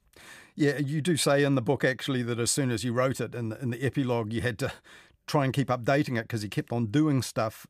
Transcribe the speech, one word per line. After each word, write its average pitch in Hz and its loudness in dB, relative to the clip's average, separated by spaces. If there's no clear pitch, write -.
Yeah, 143 0
you 147 -2
do 160 2
say 143 4
in 139 4
the 131 2
book, 131 0
actually, 131 0
that 117 -2
as 117 0
soon 131 0
as 113 -2
you 123 -2
wrote 127 0
it, 113 -6
in 117 -4
the, 110 -10
in 127 -2
the 123 -6
epilogue, 120 0
you 113 -2
had 117 -2
to 123 -4
try 143 2
and 131 0
keep 135 0
updating 131 2
it 113 -4
'cause 110 -4
he 104 -6
kept 147 -6
on 120 0
doing 139 2
stuff - -4